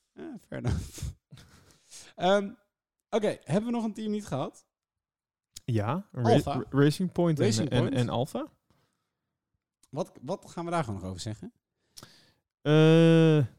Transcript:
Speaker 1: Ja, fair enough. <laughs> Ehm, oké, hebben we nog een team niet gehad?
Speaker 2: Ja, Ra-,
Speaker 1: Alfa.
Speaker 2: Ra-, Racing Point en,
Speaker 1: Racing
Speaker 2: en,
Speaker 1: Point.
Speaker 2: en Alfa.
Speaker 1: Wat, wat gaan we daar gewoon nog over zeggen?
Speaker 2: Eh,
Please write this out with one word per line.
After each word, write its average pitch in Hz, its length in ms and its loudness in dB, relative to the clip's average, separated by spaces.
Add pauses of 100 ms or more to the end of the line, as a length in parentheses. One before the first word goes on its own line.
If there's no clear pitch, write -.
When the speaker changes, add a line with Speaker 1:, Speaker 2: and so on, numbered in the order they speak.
(120)
Speaker 1:
Ja, 294 340 -16
fair 123 180 -12
enough. - 340 -6 (580)
<laughs> - 580 -20
Ehm, 196 360 0 (600)
oké, 202 340 -2
hebben 180 260 -2
we 233 60 -2
nog 226 80 -4
een 220 100 -6
team 220 160 -8
niet 208 160 -6
gehad? 147 400 -8 (1000)
Speaker 2:
Ja, 117 480 -2
Ra-, 123 200 2
Speaker 1:
Alfa. 143 200 2
Speaker 2:
Ra-, 135 180 -4
Racing 147 420 2
Point 170 260 0
en, 156 60 2
Speaker 1:
Racing 202 240 0
Speaker 2:
en, - 120 0
Speaker 1:
Point. 123 140 -2
Speaker 2:
en 123 140 0
Alfa. 139 380 -6 (1400)
Speaker 1:
Wat, 156 220 -8 (100)
wat 165 280 -10
gaan 175 140 -10
we 170 60 -6
daar 170 140 -2
gewoon 101 160 -8
nog 92 80 -10
over 92 120 -10
zeggen? 117 320 -10 (1080)
Speaker 2:
Eh, 160 840 6 (140)